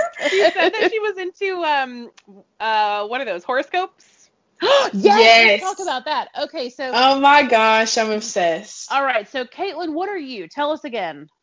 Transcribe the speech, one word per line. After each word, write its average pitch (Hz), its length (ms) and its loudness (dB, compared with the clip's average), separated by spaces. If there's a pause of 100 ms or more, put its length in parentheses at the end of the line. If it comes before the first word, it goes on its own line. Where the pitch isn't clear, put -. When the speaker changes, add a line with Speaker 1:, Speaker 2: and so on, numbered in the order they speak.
(300)
Speaker 1:
She 381 100 2 (100)
said 359 200 0
that 427 200 -2
she 440 100 -4
was 415 180 -4
into, 370 460 -6
um, 254 460 -4 (500)
uh, 208 460 -2
what 240 140 -6
are 269 40 -8
those, 180 200 -8
horoscopes? - 840 -6 (320)
Speaker 2:
<gasps> - 20 -
Yes, 508 320 2
Speaker 3:
Yes. 220 680 6
Speaker 2:
let's 370 140 -4
talk 381 100 -10
about 254 200 -6
that. 294 220 -4 (160)
Okay, 294 260 -8
so 262 240 -10
Speaker 3:
Oh 269 260 4
my 285 240 8
gosh, 220 540 2
I'm 220 120 0
obsessed. 202 840 -4
Speaker 2:
All 277 120 0
right, 233 240 -2
so 262 160 -8
Caitlin, 330 480 -8
what 349 160 -6
are 403 100 -8
you? 254 300 -12
Tell 294 240 -4
us 302 120 -8
again. 170 440 -8 (140)